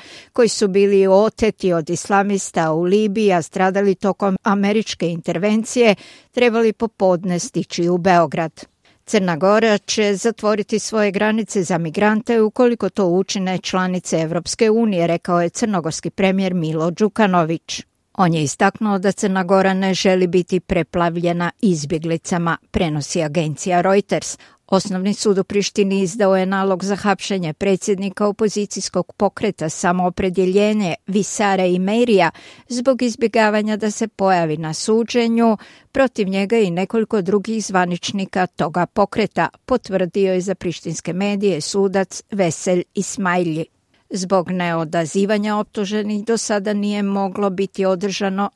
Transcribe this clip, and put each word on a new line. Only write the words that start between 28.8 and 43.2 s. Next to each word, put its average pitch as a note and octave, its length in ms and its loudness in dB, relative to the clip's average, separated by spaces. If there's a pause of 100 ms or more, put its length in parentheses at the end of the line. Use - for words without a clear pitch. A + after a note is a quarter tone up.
pokreta G3 560 -2
Samoopredjeljenje F#3 1300 0 (120)
Visare F#3+ 640 0
Imerija F#3+ 600 2 (380)
zbog B3 340 0
izbjegavanja G#3+ 720 0
da G#3 140 -2
se G#3+ 180 -4
pojavi F3 480 2
na D#3+ 180 -6
suđenju. A3+ 840 2 (360)
Protiv B3 360 0
njega G3 300 0
i G3+ 120 4
nekoliko G3 520 0
drugih G#3 420 -2
zvaničnika F#3 840 -2
toga E3 400 -2
pokreta, F#3+ 600 -2 (180)
potvrdio F#3+ 680 0
je F#3 80 0
za F#3+ 140 -4
prištinske E3+ 580 -8
medije G3 480 -2
sudac G3 680 -2
Veselj F3+ 520 0 (120)
Ismailji. F3 720 -2 (460)